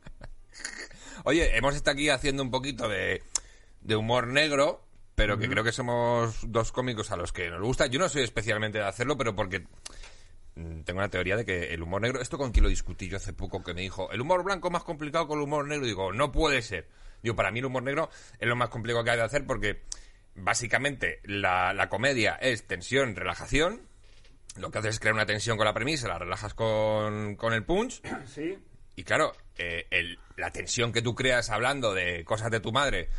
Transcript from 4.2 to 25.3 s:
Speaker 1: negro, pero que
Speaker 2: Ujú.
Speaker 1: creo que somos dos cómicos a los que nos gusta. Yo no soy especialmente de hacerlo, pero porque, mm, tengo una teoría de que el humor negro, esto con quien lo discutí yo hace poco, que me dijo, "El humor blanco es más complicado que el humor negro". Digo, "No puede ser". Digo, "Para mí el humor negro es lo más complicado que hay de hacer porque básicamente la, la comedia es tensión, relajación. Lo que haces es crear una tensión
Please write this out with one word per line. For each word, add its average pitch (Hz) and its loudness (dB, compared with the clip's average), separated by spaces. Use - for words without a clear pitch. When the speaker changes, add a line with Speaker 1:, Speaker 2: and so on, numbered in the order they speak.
Speaker 1:
negro, 143 4
pero 104 4
que 107 -2
Speaker 2:
Ujú. 123 0
Speaker 1:
creo 110 2
que 113 2
somos 120 2
dos 113 2
cómicos 123 -2
a 95 -4
los 87 -4
que 87 -4
nos 85 -8
gusta. 123 2
Yo 123 0
no 185 2
soy 143 0
especialmente 107 0
de 104 0
hacerlo, 123 0
pero 113 0
porque, 95 -2
mm, 82 -10
tengo 90 -6
una 101 0
teoría 90 0
de 95 0
que 87 -2
el 82 -4
humor 87 -2
negro, 123 0
esto 131 -6
con 131 -2
quien - 8
lo 107 8
discutí - -2
yo 98 -6
hace 95 -8
poco, 95 -6
que 87 -6
me 90 -6
dijo, 92 -6
"El 101 -4
humor 180 2
blanco 185 -2
es 175 -2
más 175 -2
complicado 151 -4
que 151 -4
el 151 0
humor 147 0
negro". 147 -2
Digo, 95 -2
"No 131 2
puede 143 4
ser". 98 -6
Digo, 110 0
"Para 98 4
mí 113 -4
el 131 -2
humor 127 0
negro 143 0
es 113 0
lo 120 2
más 120 2
complicado 117 0
que 117 2
hay 120 4
de 117 2
hacer 135 -2
porque 104 -2
básicamente 113 0
la, 95 2
la 98 0
comedia 110 2
es 120 0
tensión, 113 0
relajación. 92 0
Lo 92 -8
que - -4
haces 110 0
es 110 -4
crear 110 4
una 110 2
tensión 107 0